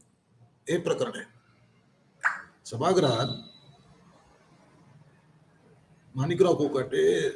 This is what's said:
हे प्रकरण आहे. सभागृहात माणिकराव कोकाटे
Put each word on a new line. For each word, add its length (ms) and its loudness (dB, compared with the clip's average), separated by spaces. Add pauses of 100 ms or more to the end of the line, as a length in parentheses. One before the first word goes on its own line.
(680)
हे 80 0
प्रकरण 380 -2
आहे. 100 -14 (1400)
सभागृहात 600 2 (3000)
माणिकराव 400 4
कोकाटे 800 0